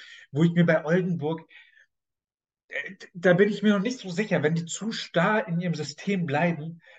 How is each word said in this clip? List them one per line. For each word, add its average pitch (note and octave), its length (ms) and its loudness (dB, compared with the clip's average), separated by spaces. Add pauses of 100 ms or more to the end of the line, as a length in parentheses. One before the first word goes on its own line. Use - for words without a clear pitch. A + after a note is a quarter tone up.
(320)
wo C#3+ 120 0
ich E3+ 80 4
mir E3+ 120 4
bei D#3+ 200 4
Oldenburg, E3 640 -2 (1200)
äh, E3 260 -10 (180)
da F3+ 220 4
bin G3+ 160 4
ich G3+ 120 -4
mir G#3 120 4
noch G3 80 0
nicht B3 160 -4
so F#3+ 100 -12
sicher, F3 340 -2
wenn D#3 120 2
die E3 100 -2
zu - 280 -8
starr G#3 540 -2
in E3+ 140 -2
ihrem F3 140 -2
System E3+ 500 -4
bleiben, D#3+ 560 -2 (180)